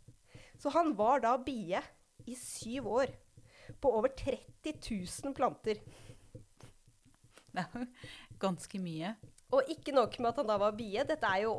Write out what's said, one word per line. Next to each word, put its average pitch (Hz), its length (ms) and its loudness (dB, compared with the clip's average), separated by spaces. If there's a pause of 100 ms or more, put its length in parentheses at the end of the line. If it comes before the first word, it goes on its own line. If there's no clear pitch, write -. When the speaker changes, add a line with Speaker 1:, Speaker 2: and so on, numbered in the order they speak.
(580)
Speaker 1:
Så 285 140 -2
han 302 240 4
var 233 240 4
da 233 180 4
bie 240 440 -2 (440)
i 233 80 -10
syv 240 540 -6
år, 240 200 2 (720)
på - 140 6
over 226 160 4
tretti - 640 -6
tusen 233 640 -6
planter. 220 420 0 (1800)
Speaker 2:
Det 180 80 -2
er - 140 -4
jo 247 100 -6 (540)
ganske 190 420 -2
mye. 170 340 -4 (380)
Speaker 1:
Og 269 160 6
ikke 294 240 -4
nok 226 260 4
med 233 100 2
at 233 80 0
han 262 100 0
da 208 100 4
var 208 140 4
bie, 214 340 -4
dette 302 180 0
er 196 200 4
jo 220 160 0